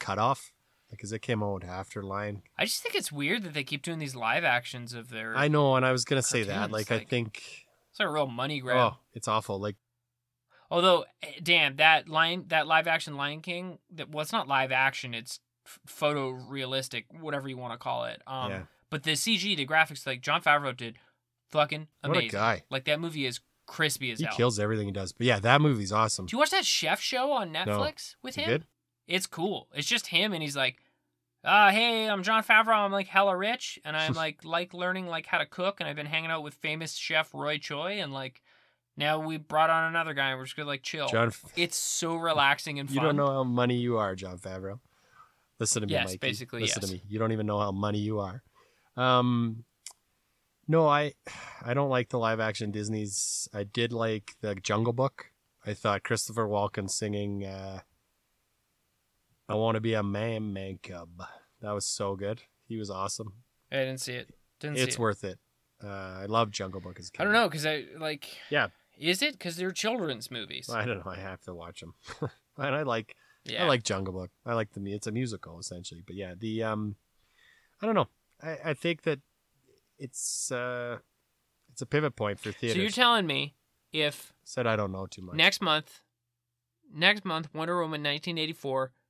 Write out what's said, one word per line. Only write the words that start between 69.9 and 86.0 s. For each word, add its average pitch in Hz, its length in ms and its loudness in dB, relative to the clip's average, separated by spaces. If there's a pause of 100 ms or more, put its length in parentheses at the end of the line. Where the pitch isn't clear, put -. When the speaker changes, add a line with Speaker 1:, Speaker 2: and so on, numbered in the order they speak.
Speaker 2:
movies. 104 380 -10
Speaker 1:
I 113 160 0
don't 110 200 -4
know. 95 60 -8
I 90 60 -8
have 95 260 -10
to 90 120 -12
watch 85 280 -14
'em. 85 120 -16 (260)
<laughs> 143 100 -4 (280)
And 135 180 -2
I 156 60 -2
like, 113 340 -4 (280)
Speaker 2:
Yeah. 110 200 -2
Speaker 1:
I - 40 4
like 127 140 4
Jungle 95 300 -2
Book. 90 180 -8 (140)
I 120 100 -2
like 110 180 0
the - 80 -10
mu-, 98 140 -6
it's 104 120 -8
a 113 60 -6
musical 110 460 -6
essentially. 87 480 -12
But 90 100 -14
yeah, 95 220 -8
the, 110 240 -2
um, 107 340 -2 (840)
I 202 60 -2
don't 226 80 2
know. 160 140 2 (340)
I, 156 160 -8 (120)
I 147 40 0
think 165 280 -2
that 143 180 -2 (800)
it's, - 540 -6
uh, 123 460 -4 (720)
it's - 120 -12
a 123 40 -8
pivot 147 300 2
point 101 240 -2
for 104 120 -6
Speaker 2:
So - 140 -12
you're 113 80 2
Speaker 1:
theaters. 196 200 0
Speaker 2:
telling 240 320 4
me 139 280 -4 (380)
if 151 400 -2 (120)
Speaker 1:
Said 123 220 -4
I 110 100 2
don't 101 160 0
know 95 140 -8
too - 160 -16
much. 90 140 -12
Speaker 2:
next 175 260 4
month, 156 380 -2 (920)